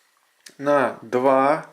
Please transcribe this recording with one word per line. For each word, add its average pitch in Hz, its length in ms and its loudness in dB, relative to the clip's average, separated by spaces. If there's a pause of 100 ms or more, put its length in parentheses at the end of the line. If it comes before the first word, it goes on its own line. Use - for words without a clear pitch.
(580)
на 139 440 0
два 135 720 0